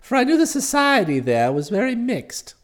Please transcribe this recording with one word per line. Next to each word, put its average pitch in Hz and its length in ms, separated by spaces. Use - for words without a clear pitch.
for - 140
I 262 80
knew 302 140
the 320 100
society 269 720
there 123 320
was 147 180
very 233 240
mixed. 233 720